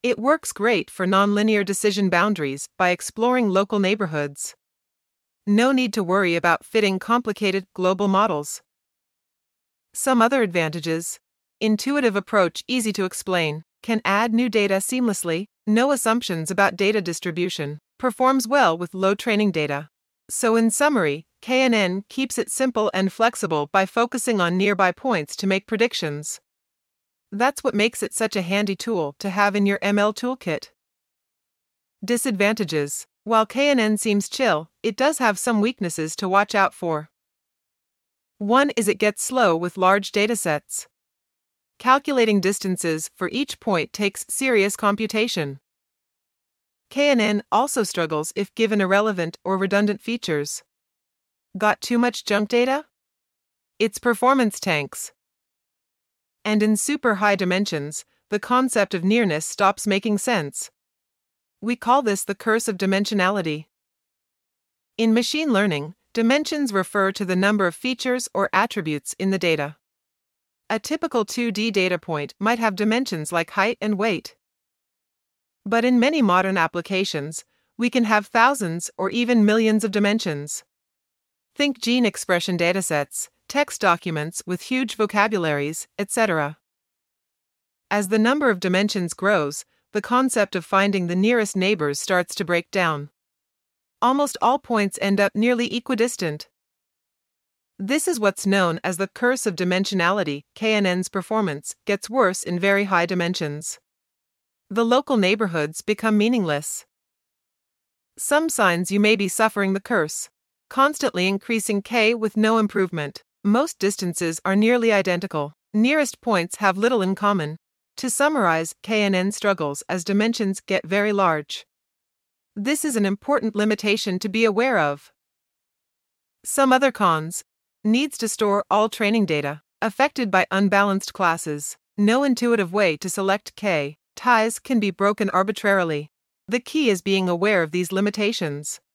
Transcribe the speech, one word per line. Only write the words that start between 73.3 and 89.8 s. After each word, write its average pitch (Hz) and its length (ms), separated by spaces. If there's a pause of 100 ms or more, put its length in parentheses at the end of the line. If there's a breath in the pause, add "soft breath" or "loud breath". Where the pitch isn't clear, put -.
like 165 200
height 208 280
and 208 180
weight. 202 380 (1300)
But 226 200
in 247 140
many 285 220
modern 190 360
applications, 165 880 (320)
we 233 120
can 240 160
have 208 200
thousands 226 720
or 190 140
even 233 340
millions 220 400
of 202 60
dimensions. 202 760 (880)
Think 285 240
gene 240 260
expression 180 520
datasets, 170 720 (180)
text - 320
documents 170 680
with 175 160
huge 254 320
vocabularies, 185 920 (120)
et 202 100
cetera. 160 480 (1300)
As 202 160
the 214 100
number 262 320
of 190 100
dimensions 185 540
grows, 170 500 (280)